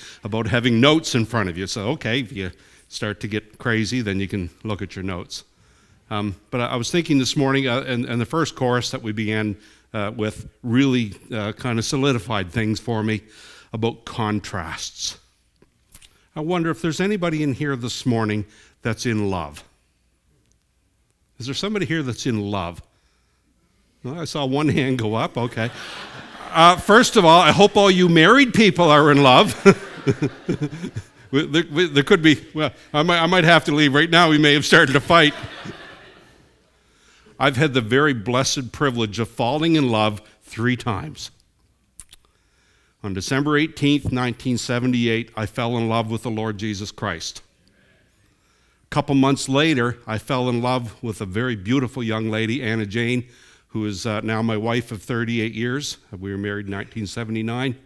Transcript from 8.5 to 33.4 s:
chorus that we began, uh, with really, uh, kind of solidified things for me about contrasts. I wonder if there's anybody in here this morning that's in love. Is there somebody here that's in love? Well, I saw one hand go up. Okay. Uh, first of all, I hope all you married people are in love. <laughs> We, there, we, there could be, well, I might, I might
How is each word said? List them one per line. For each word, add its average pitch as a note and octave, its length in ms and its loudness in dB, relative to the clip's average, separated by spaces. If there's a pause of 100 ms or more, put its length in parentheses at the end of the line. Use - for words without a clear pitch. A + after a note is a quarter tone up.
chorus B2 380 -2
that C3 100 -8
we A2 80 -8
began, G#2+ 460 -4 (360)
uh, G#2 240 -6
with G#2+ 320 -8 (140)
really, B2 520 0 (180)
uh, G#2+ 220 -6
kind A#2 260 -4
of G#2+ 40 -2
solidified A#2 680 -2
things A2 260 -2
for A2+ 240 -4
me A2 200 -4 (500)
about A2+ 320 -4
contrasts. - 1120 -8 (1200)
I D#3 60 -6
wonder E3 280 -2
if D#3+ 100 -6
there's D#3+ 200 -2
anybody F3 420 -2
in C#3 120 -2
here C#3+ 200 -4
this A#2+ 320 -8
morning G#2+ 400 0 (360)
that's A2 220 -4
in G#2+ 260 -2
love. D#2 340 -8 (1800)
Is A#2 60 -12
there C3+ 100 -8
somebody G3+ 300 -4
here D#3+ 180 -2
that's B2 200 -6
in G#2 280 -2
love? F2 280 -6 (1200)
Well, D3 160 -10
I D#3 60 -8
saw C#3+ 200 -4
one C#3+ 220 0
hand B2+ 320 2
go A2 160 -2
up. C3 200 -4
Okay. A#2+ 360 -4 (800)
Uh, E3+ 240 8
first G#3+ 400 4
of F#3+ 80 6
all, E3 160 10
I D#3+ 100 6
hope G3+ 260 6
all G3+ 140 6
you F3+ 180 6
married G3 460 6
people F3 340 4
are D3 220 8
in C#3+ 140 6
love. C3+ 280 8 (920)
<laughs> D3 560 -8 (300)
We, C#3 140 0
there, D#3+ 240 0
we, E3 180 0
there C#3+ 160 0
could F3+ 180 4
be, D#3 220 4 (100)
well, D3+ 180 -2 (220)
I D3+ 80 2
might, E3+ 180 2
I E3 60 2
might F3+ 180 4